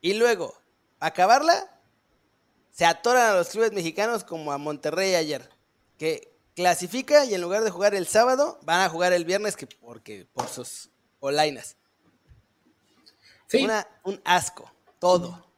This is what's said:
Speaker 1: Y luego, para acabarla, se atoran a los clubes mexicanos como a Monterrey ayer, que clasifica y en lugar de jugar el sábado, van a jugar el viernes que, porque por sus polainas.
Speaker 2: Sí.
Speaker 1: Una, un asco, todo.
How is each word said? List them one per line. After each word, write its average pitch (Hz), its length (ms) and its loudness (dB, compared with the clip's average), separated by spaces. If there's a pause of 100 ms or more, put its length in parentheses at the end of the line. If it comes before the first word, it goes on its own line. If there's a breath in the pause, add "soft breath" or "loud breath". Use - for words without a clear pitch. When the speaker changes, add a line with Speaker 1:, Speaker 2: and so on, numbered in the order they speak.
Speaker 1:
Y 180 120 -2
luego, 220 400 0 (440)
para 160 120 -4
acabarla, 262 680 2 (880)
se - 160 0
atoran 233 440 4
a 202 40 2
los 175 140 0
clubes 214 240 0
mexicanos 196 520 -4
como 156 260 -8
a 143 60 -4
Monterrey 151 580 -2
ayer, 151 360 -4 (480)
que 156 340 -6 (240)
clasifica 180 720 2
y 214 80 -4
en 180 80 -2
lugar 190 200 -2
de 220 80 0
jugar 196 240 0
el 180 120 -2
sábado, 254 560 2
van 170 180 0
a 190 80 2
jugar 175 240 0
el 175 140 0
viernes 202 300 -2
que, - 100 -14
porque 110 680 -20
por - 160 -8
sus - 400 -14 (300)
polainas. 143 580 -4 (1700 soft breath)
Speaker 2:
Sí. 269 160 2
Speaker 1:
Una, 214 240 -2 (180)
un 196 200 -8
asco, - 480 -2 (260)
todo. 175 480 0 (120)